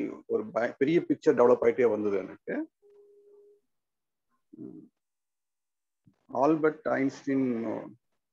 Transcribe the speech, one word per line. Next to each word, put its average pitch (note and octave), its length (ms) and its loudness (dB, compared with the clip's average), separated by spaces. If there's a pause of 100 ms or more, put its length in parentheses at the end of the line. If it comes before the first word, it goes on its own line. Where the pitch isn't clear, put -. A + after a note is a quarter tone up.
(280)
ஒரு A2+ 180 -2
பய-, A2+ 320 -4
பெரிய D#3+ 220 2
picture C#3 380 0
develop A#2+ 260 6
ஆயிட்டே C3 260 4
வந்தது G#2 280 -2
எனக்கு. F#2 360 -10 (3750)
ஆல்பர்ட் D#3 580 0
ஐன்ஸ்டீன், C3 800 -2 (680)